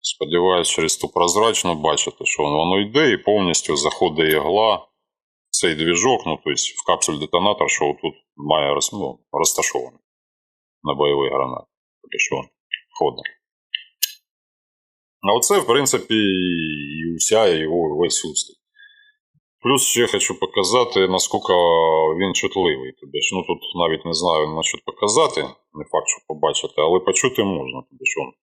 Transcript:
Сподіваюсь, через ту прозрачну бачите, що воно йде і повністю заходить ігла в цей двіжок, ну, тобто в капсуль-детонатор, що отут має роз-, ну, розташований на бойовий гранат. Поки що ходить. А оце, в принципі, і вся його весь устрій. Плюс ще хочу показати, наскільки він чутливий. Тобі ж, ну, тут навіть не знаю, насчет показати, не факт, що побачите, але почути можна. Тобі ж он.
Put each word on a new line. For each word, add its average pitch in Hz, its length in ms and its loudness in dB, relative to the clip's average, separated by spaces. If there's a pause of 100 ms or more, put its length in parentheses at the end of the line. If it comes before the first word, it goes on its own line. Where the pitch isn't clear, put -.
Сподіваюсь, 87 680 0
через - 280 -2
ту 76 100 -4
прозрачну 87 680 0
бачите, 76 500 -2
що - 180 -2
воно 80 360 2
йде 120 320 2
і 90 60 2
повністю 90 580 2
заходить 78 580 2
ігла 95 420 2
в - 120 -14 (640)
цей 82 260 0
двіжок, 87 500 0
ну, 80 180 -4
тобто 73 180 -4 (160)
в - 100 -6
капсуль-детонатор, 87 840 -2
що 73 200 0
отут 76 240 -6 (220)
має 73 380 0
роз-, 71 200 -4
ну, 82 260 -10 (120)
розташований 67 680 -2 (840)
на 73 100 -2
бойовий 71 360 0
гранат. 67 360 -4 (360)
Поки - 180 -12
що - 160 -2 (640)
ходить. - 260 -2 (2000)
А 101 120 2
оце, - 260 2
в - 80 -2
принципі, 127 480 2
і 85 1000 -2
вся 107 320 4
його 78 500 0
весь - 280 0
устрій. - 360 -6 (1040)
Плюс 127 240 2
ще 117 200 2
хочу 92 320 -2
показати, 98 680 2
наскільки 92 460 0 (680)
він 95 140 0
чутливий. 78 580 -2
Тобі 71 300 -8
ж, - 140 -2
ну, 92 80 -4
тут 85 160 -4 (160)
навіть 82 300 0
не 82 80 -4
знаю, 80 340 0
насчет 80 380 -6
показати, 107 560 0 (320)
не 78 180 -12
факт, 78 160 -2
що - 200 -4
побачите, 78 500 -2
але 82 220 4
почути 107 440 0
можна. 67 460 -4
Тобі - 160 -16
ж - 160 -2
он. 64 100 -10 (120)